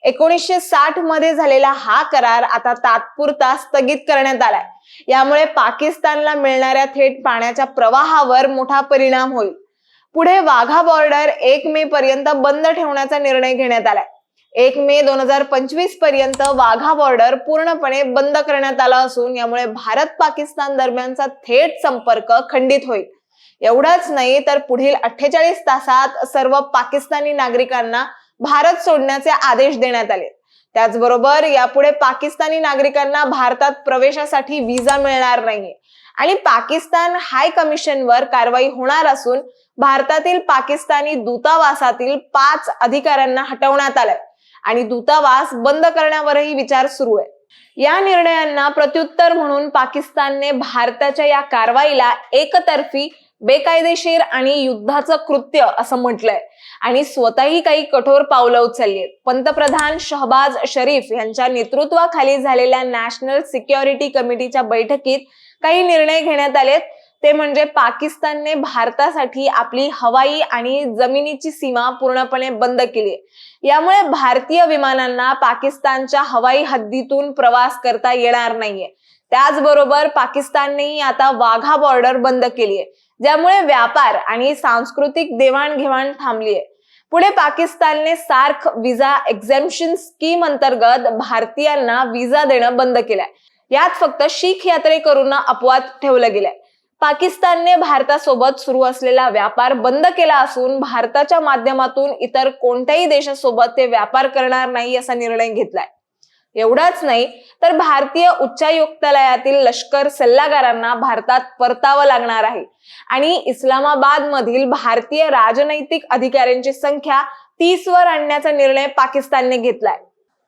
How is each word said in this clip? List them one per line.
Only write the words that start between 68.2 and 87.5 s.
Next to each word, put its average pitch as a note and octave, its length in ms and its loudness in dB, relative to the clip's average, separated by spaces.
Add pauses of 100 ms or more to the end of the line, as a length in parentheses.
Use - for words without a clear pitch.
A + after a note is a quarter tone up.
भारतासाठी C4+ 920 -2
आपली B3 460 -2
हवाई C4 480 0
आणि B3+ 420 -4 (140)
जमिनीची C#4+ 540 -2
सीमा B3+ 380 -4
पूर्णपणे B3+ 600 -4
बंद B3 320 -2 (120)
केली. G#3 220 -4 (480)
यामुळे F4 380 2
भारतीय C#4+ 640 0
विमानांना C4 680 -2
पाकिस्तानच्या C4+ 880 -2
हवाई B3+ 420 0
हद्दीतून C4 680 -4
प्रवास B3 520 2
करता B3 300 0
येणार A#3+ 420 0
नाहीये. G3+ 380 -8 (380)
त्याचबरोबर C#4+ 760 4
पाकिस्ताननेही C#4+ 920 -4
आता C4+ 320 0
वाघा A#3 440 2
बॉर्डर C4 420 2
बंद B3 300 0
केलीये, G#3+ 360 -4 (360)
ज्यामुळे D#4+ 420 4
व्यापार B3+ 540 2
आणि B3 400 -2
सांस्कृतिक C#4+ 800 -2
देवाणघेवाण C4+ 840 0
थांबलीये. A3 440 -4 (480)
पुढे F4 180 4
पाकिस्तानने D#4+ 840 0